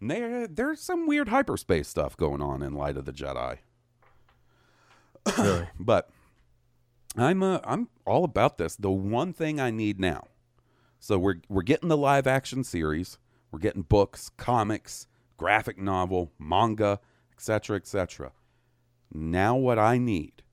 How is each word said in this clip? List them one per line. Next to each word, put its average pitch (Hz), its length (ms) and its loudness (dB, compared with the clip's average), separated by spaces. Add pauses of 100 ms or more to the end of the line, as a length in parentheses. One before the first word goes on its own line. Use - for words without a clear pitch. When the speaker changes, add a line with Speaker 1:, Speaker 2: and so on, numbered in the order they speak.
Speaker 1:
And 107 100 -6
there, 233 360 -4
there's 254 340 -4
some 339 260 -4
weird 294 220 2
hyperspace 131 600 0
stuff 73 280 -4
going 71 240 0
on 69 220 -4
in 71 120 -6
Light 71 220 -4
of 69 80 -6
the 67 80 -10
Jedi. 65 460 -8 (1800)
Speaker 2:
Really? 90 340 2
Speaker 1:
<coughs> - 80 -14
But 101 300 2 (1040)
I'm, 170 260 2
uh, 185 220 2
I'm 190 240 -4 (180)
all 120 180 4
about 127 340 2
this. 80 180 -4
The 98 140 0
one 107 420 -2
thing 151 280 -4
I 127 100 -2
need 107 280 -2
now. 90 300 -2 (720)
So 101 180 0
we're, 90 300 2
we're 95 140 0
getting 127 260 2
the 156 80 4
live 139 300 2
action 131 380 0
series. 80 540 -4 (320)
We're 78 80 -10
getting 98 240 -2
books, - 540 2
comics, 110 720 -2 (300)
graphic 98 420 0
novel, 92 600 0
manga, 101 600 2 (320)
et - 100 -20
cetera, 107 340 -2
et 92 100 -8
cetera. 85 460 -4 (800)
Now 87 440 0
what 123 220 2
I 117 200 4
need 113 440 -4 (100)